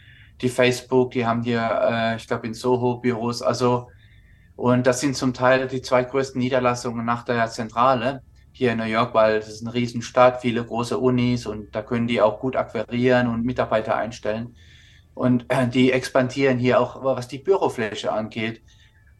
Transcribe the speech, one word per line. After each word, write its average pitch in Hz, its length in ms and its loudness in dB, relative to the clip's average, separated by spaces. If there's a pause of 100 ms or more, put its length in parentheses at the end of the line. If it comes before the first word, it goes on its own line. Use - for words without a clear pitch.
(400)
die 123 80 0
Facebook, 123 640 2
die 120 120 -2
haben 117 180 0
hier, 120 180 -2
äh, 113 560 0
ich 110 100 -14
glaub, - 180 -6
in 110 100 -8
Soho 123 420 0
Büros. 117 460 -2
Also, 123 460 0 (680)
und 123 300 2
das 123 140 2
sind 139 160 -2
zum 131 160 0
Teil 127 360 2
die 95 140 -6
zwei 127 200 2
größten 131 380 -2
Niederlassungen 123 640 -2
nach 117 200 -2
der 117 220 0
Zentrale 123 760 -2 (300)
hier 120 200 0
in 113 60 -2
New 113 60 -4
York, 113 300 0
weil 110 260 4
das 107 80 -14
ist 113 180 -12
eine 117 80 -10
Riesenstadt, 123 640 2
viele 117 240 -2
große 117 340 -4
Unis 123 480 0
und 107 280 -10
da 110 80 -6
können 117 240 -2
die 117 140 0
auch 107 200 4
gut 131 160 -4
akquirieren 123 720 0
und 117 160 -2
Mitarbeiter 117 520 -2
einstellen. 113 600 -6 (580)
Und, 123 340 0
äh, 131 200 0
die 127 240 4
expandieren 127 680 0
hier 123 220 4
auch, 123 240 -4
was 123 240 -2
die 139 100 -12
Bürofläche 123 720 -2
angeht. 110 520 -6 (580)